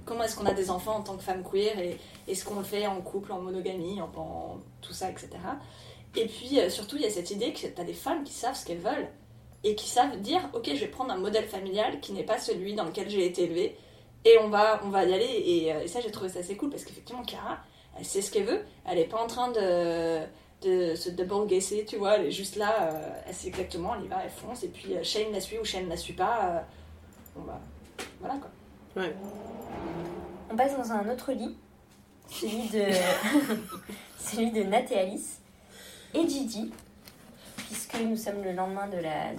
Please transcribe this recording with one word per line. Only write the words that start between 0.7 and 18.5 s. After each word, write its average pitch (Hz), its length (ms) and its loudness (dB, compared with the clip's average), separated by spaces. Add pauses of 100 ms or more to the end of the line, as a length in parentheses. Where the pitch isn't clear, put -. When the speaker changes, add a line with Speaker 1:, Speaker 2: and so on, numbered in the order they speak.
Speaker 1:
enfants 214 240 0
en 202 80 -2
tant 196 140 -8
que 185 60 -12
femme 185 200 -2
queer 208 360 2
et 175 180 -2 (300)
est-ce 190 160 -2
qu'on 208 140 -6
le 202 60 -2
fait 208 240 -2
en 190 140 -2
couple, 202 320 -6
en 185 80 -6
monogamie, 185 600 -4
en, 214 80 -6 (100)
en 165 380 -8 (240)
tout 175 120 -14
ça, 185 180 -4
et - 80 -6
cetera. 185 380 -8 (580)
Et 226 100 2
puis, 254 340 0
euh, 185 120 6
surtout, 214 240 -6
il 294 80 0
y - 20 4
a 202 60 2
cette 175 180 -2
idée 208 240 0
que 185 140 -6
t'as 175 160 -6
des 170 100 -6
femmes 320 300 -2
qui - 100 -12
savent 254 240 -2
ce - 80 -10
qu'elles 170 140 -4
veulent 262 280 -2 (560)
et 214 120 4
qui - 120 -6
savent 247 320 4
dire, 302 220 2 (140)
"Ok, - 180 -4
je 277 60 0
vais - 80 -2
prendre - 240 -4
un 185 60 -2
modèle 208 300 2
familial 196 520 0
qui - 140 -10
n'est 190 100 -2
pas - 160 2
celui 196 340 -2
dans 202 120 0
lequel 190 260 -4
j'ai 196 160 4
été 180 160 0
élevée 170 340 0 (480)
et 226 140 12
on 214 100 4
va, 208 340 6
on 202 60 -2
va 196 160 4
y 185 80 6
aller." 202 100 4 (220)
Et, 160 260 4
euh, 151 120 0
et - 40 -4
ça, 240 140 -4
j'ai 220 100 -2
trouvé 190 180 -4
ça 180 100 -6
assez 185 180 -4
cool 285 140 -2
parce - 120 -6
qu'effectivement, - 400 -12
Chiara, - 360 -6 (380)
elle - 80 -10
sait 196 180 0
ce - 80 -4
qu'elle 196 140 4
veut. 370 160 2 (280)